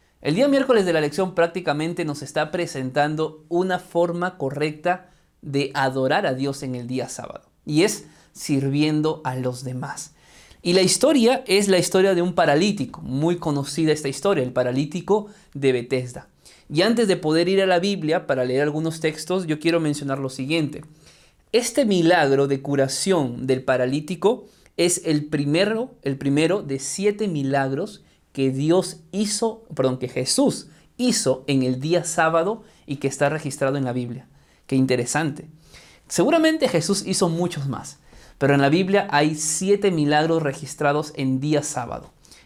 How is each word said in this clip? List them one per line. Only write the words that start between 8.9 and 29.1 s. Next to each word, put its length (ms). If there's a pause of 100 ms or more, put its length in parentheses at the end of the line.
a 120
los 280
demás. 500 (480)
Y 120
la 80
historia 640
es 220
la 80
historia 380
de 60
un 120
paralítico, 640
muy 380
conocida 560
esta 160
historia, 340
el 80
paralítico 760 (260)
de 180
Betesda. 560 (400)
Y 140
antes 260
de 80
poder 320
ir 140
a 40
la 140
Biblia 480
para 160
leer 200
algunos 360
textos, 480
yo 140
quiero 180
mencionar 400
lo 80
siguiente. 560 (720)
Este 320
milagro 640
de 140
curación 880
del 160
paralítico 840 (280)
es 300
el 220
primero, 760
el 160
primero 440
de 180
siete 500
milagros 760 (300)
que 180
Dios 460 (160)